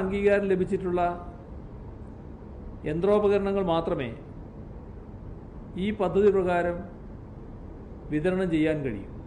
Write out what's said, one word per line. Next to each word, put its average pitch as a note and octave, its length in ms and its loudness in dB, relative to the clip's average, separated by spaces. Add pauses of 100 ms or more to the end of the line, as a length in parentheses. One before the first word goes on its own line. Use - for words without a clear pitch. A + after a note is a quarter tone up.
അംഗീകാരം G3+ 500 4
ലഭിച്ചിട്ടുള്ള F#3 480 2 (1900)
യന്ത്രോപകരണങ്ങൾ G3 800 4
മാത്രമേ E3 380 0 (1800)
ഈ - 20 0 (140)
പദ്ധതി F#3+ 340 6
പ്രകാരം F3 420 4 (1400)
വിതരണം F#3 400 2
ചെയ്യാൻ D#3 320 4
കഴിയൂ. G#2 240 -4 (180)